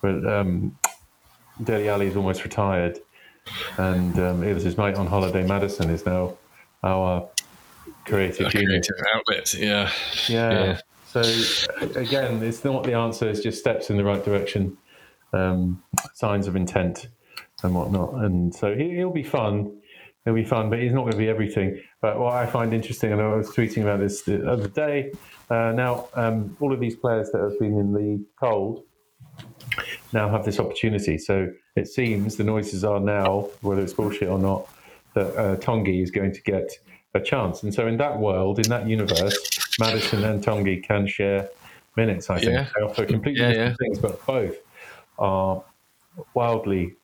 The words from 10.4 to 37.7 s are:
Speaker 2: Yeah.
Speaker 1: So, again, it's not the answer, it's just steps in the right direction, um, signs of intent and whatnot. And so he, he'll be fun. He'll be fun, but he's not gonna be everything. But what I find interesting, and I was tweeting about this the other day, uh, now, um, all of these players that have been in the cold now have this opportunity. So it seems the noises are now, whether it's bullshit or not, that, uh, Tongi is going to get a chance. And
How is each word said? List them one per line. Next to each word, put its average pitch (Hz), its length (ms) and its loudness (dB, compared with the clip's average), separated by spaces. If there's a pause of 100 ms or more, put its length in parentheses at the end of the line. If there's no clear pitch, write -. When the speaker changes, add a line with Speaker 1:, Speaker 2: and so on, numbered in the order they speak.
Speaker 2:
Yeah. 92 160 -2 (260)
Speaker 1:
So, 120 160 0 (760)
again, 123 440 0
it's 113 220 -4
not 131 200 0
the 127 100 0
answer, 117 340 0
it's 104 120 0
just 107 200 -2
steps - 300 0
in 101 60 4
the 101 80 4
right 101 200 2
direction, 98 520 0 (560)
um, 92 500 2 (320)
signs 101 320 0
of 95 100 -2
intent 90 520 0 (540)
and 90 120 2
whatnot. 90 400 0 (100)
And 87 300 2
so 104 200 0
he, 151 220 0
he'll 180 140 0
be 160 120 -4
fun. 104 500 0 (520)
He'll 117 100 2
be 113 100 2
fun, 110 240 0
but 117 120 0
he's 123 120 2
not 131 120 2
gonna 110 120 0
be 110 120 2
everything. 101 520 0 (220)
But 107 160 0
what 123 160 0
I 123 120 0
find 113 280 0
interesting, 113 380 -2
and 104 100 2
I 107 120 2
was 110 140 0
tweeting 113 340 0
about 101 180 2
this 101 220 -2
the - 240 -2
other 110 220 0
day, 143 440 -2 (360)
uh, 113 260 2
now, 123 400 0
um, 110 460 0
all 143 120 2
of 123 80 0
these 117 160 -2
players 113 340 0
that 98 100 0
have 101 180 -2
been 104 200 2
in 101 160 2
the 104 280 0 (160)
cold 113 440 0 (1300)
now 107 160 2
have 107 160 0
this 117 140 0
opportunity. 104 600 0
So 95 320 0 (260)
it 104 120 0
seems 110 480 0
the 107 80 0
noises 104 400 0
are 104 160 2
now, 101 480 2 (140)
whether 98 200 2
it's 90 100 -4
bullshit 101 360 -2
or 95 100 2
not, 95 300 0 (460)
that, 95 220 0
uh, 98 200 2
Tongi 98 460 0
is 90 80 -2
going 98 220 0
to - 100 -12
get 95 280 -2 (460)
a 95 40 2
chance. 107 420 -2
And 104 120 -4